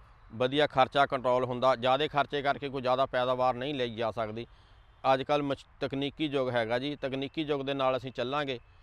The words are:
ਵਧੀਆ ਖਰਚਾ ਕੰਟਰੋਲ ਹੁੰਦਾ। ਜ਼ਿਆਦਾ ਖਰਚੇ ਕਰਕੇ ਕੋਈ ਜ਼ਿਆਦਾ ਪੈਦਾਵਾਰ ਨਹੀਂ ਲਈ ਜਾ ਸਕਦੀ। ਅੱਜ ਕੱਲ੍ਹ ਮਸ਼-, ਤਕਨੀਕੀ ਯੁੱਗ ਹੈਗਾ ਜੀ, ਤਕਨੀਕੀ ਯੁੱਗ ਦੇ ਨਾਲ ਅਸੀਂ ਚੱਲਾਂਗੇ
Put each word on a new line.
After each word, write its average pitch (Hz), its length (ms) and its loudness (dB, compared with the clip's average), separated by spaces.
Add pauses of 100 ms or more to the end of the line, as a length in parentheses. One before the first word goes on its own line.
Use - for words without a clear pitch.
(340)
ਵਧੀਆ 131 340 2
ਖਰਚਾ 135 380 4
ਕੰਟਰੋਲ 127 400 2
ਹੁੰਦਾ। 123 300 2
ਜ਼ਿਆਦਾ 127 320 2
ਖਰਚੇ 143 340 -2
ਕਰਕੇ 139 280 -2
ਕੋਈ 131 120 -6
ਜ਼ਿਆਦਾ 127 240 2
ਪੈਦਾਵਾਰ 127 480 2
ਨਹੀਂ 131 220 -4
ਲਈ 123 200 -4
ਜਾ 110 160 -2
ਸਕਦੀ। 113 360 -6 (680)
ਅੱਜ 135 100 0
ਕੱਲ੍ਹ 147 200 0
ਮਸ਼-, 139 240 -4 (120)
ਤਕਨੀਕੀ 139 460 -4
ਯੁੱਗ 135 240 -2
ਹੈਗਾ 120 300 0
ਜੀ, 143 160 -6
ਤਕਨੀਕੀ 139 460 -6
ਯੁੱਗ 143 200 -2
ਦੇ 135 120 -4
ਨਾਲ 131 240 0
ਅਸੀਂ 131 140 -6
ਚੱਲਾਂਗੇ 131 480 -4 (240)